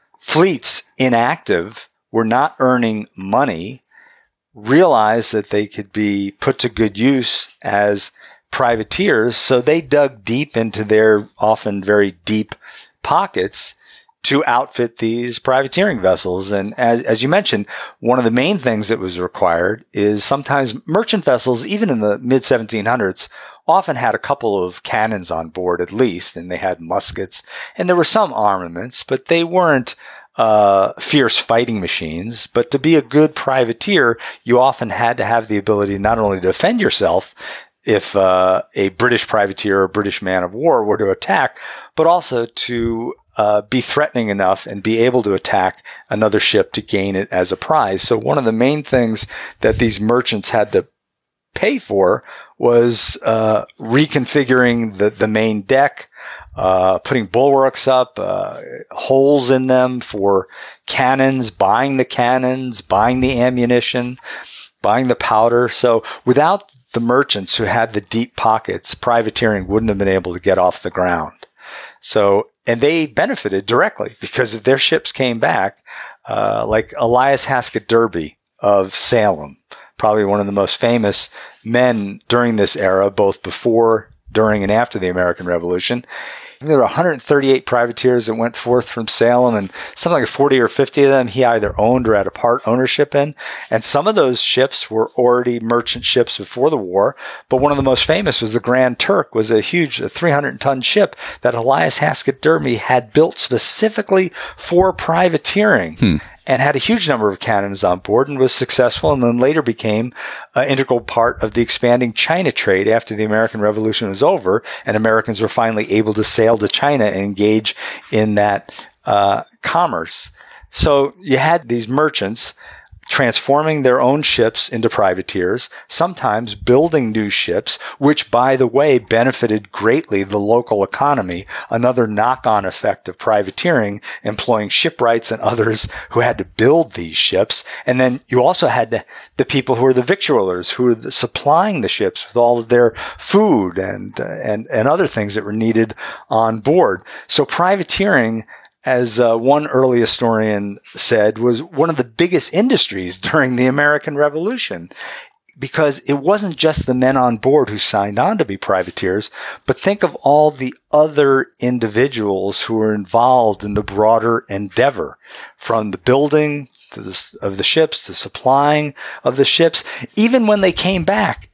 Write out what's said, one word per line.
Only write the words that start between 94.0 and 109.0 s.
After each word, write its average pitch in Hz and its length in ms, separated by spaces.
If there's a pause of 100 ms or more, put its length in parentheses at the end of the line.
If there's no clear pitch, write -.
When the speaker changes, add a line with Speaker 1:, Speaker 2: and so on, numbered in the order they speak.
Speaker 1:
of 220 80
those 131 260
ships - 500
were 110 220
already 123 480
merchant 117 440
ships - 340
before 123 320
the 156 60
war, 98 400 (320)
but 131 120
one 143 120
of 143 40
the 135 60
most 131 240
famous 165 340
was 110 120
the 117 80
Grand 123 380
Turk, - 360
was 110 160
a 110 100
huge, 160 400
a 104 80
three 170 220
hundred 143 300
ton 135 220
ship - 340 (260)
that 123 120
Elias 135 440
Haskett 147 420
Derby 151 360
had 117 360
built 160 260
specifically 190 920 (240)
for 180 360
privateering. 165 1040
Speaker 2:
Hmm. 92 200 (320)
Speaker 1:
And 127 140
had 143 140
a - 20
huge 208 300
number 113 200
of 98 120
cannons 101 420
on 90 160
board 120 300
and 143 100
was 127 140
successful, 131 600